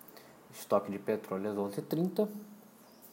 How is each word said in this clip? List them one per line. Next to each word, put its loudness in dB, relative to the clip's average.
estoque 2
de -4
petróleo -2
às -2
onze 0
e -2
trinta. 2